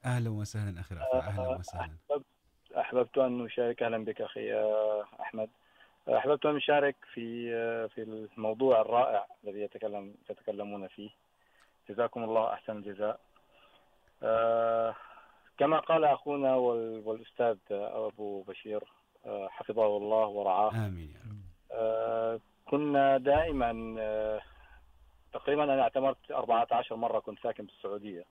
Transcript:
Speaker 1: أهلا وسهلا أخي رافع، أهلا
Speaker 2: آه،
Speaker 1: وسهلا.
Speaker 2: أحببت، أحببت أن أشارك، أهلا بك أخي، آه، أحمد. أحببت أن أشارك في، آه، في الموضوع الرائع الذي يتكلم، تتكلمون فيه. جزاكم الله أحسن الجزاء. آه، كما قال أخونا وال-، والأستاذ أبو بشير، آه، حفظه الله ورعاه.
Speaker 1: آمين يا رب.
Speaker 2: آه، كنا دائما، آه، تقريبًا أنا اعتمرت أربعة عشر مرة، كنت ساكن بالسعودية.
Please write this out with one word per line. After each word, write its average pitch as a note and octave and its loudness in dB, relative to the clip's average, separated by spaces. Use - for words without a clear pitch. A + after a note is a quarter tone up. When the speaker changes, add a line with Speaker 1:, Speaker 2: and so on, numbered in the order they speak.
Speaker 1:
أهلا B2 0
وسهلا G#2 -4
أخي F2+ -10
رافع، B2+ 0
أهلا A2+ -4
Speaker 2:
آه، C3 -2
Speaker 1:
وسهلا. - -8
Speaker 2:
أحببت، C#3+ -2
أحببت B2 0
أن B2 2
أشارك، A#2+ -2
أهلا A2+ -2
بك A2+ -6
أخي، A2+ -6
آه، G#2+ 0
أحمد. A2 -6
أحببت B2+ 2
أن D3+ 2
أشارك C#3+ 2
في، A#2 -8
آه، A2+ -2
في A2+ -10
الموضوع A2 2
الرائع G#2+ 2
الذي G#2 -8
يتكلم، G#2 -8
تتكلمون G2+ -8
فيه. G#2 -14
جزاكم A#2 -2
الله A2 0
أحسن - -8
الجزاء. G#2 -6
آه، A2+ 2
كما D3+ 4
قال D#3+ 2
أخونا C#3 2
وال-، A2+ 0
والأستاذ A2+ 0
أبو G#2 -6
بشير، G#2+ -8
آه، G2+ -6
حفظه G#2+ 2
الله G#2+ 2
ورعاه. G#2 2
Speaker 1:
آمين E2+ -10
يا - -20
رب. G#2+ -14
Speaker 2:
آه، A2+ 0
كنا C#3+ 4
دائما، B2+ 2
آه، G#2+ -2
تقريبًا C#3+ 0
أنا C3+ 2
اعتمرت C3 0
أربعة A#2 2
عشر A#2+ 0
مرة، A2+ 0
كنت G#2 -10
ساكن A2+ -6
بالسعودية. G2+ -10